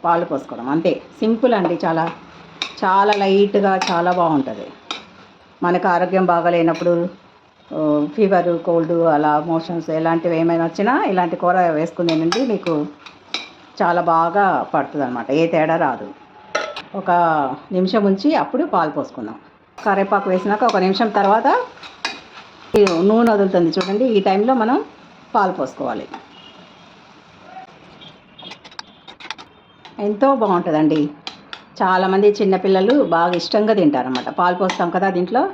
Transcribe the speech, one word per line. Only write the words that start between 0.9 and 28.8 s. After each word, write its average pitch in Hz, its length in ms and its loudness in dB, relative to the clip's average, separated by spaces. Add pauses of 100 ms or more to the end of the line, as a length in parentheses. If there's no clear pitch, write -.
సింపుల్ 226 380 2
అండి, 175 160 0 (100)
చాలా, 165 200 0 (800)
చాలా 196 300 4 (100)
లైట్గా 196 500 2 (180)
చాలా 175 300 0
బాగుంటుంది. 135 480 -2 (960)
మనకు 180 280 0
ఆరోగ్యం 185 380 2
బాగాలేనప్పుడు, 170 640 2 (840)
ఓ, 156 60 -4 (340)
ఫీవర్, 190 340 2 (160)
కోల్డ్, 170 280 0 (200)
అలా 151 180 2 (200)
మోషన్స్ 165 360 -4 (120)
ఇలాంటివి 165 420 0
ఏమైనా 165 280 0
వచ్చినా 208 240 0 (180)
ఇలాంటి 180 320 0
కూర 180 120 2 (220)
వేసుకుని 165 360 -2
తినండి, 165 280 0 (100)
మీకు 180 220 -2 (1080)
చాలా 175 280 0
బాగా 170 360 2 (280)
పడుతుంది 143 320 -2
అనమాట, 120 240 -8 (120)
ఏ 165 120 4
తేడా 160 320 2
రాదు. 117 220 -4 (960)
ఒక 185 100 -2 (680)
నిమిషం 190 340 0
ఉంచి 196 200 0 (120)
అప్పుడు 285 220 -2 (100)
పాలు 156 220 0
పోసుకుందాం. 117 420 -10 (460)
కరివేపాకు 196 480 0
వేసినాక 202 380 -2
ఒక 202 160 0
నిమిషం 190 200 0 (120)
తర్వాత 208 280 2 (1300)
ఈ 208 40 8 (240)
నూనె 226 260 4
వదులుతుంది 185 440 2
చూడండి, 196 280 -2 (120)
ఈ - 100 4
టైంలో 208 340 2
మనం 233 160 0 (560)
పాలు 196 280 0
పోసుకోవాలి. 123 440 -8 (4000)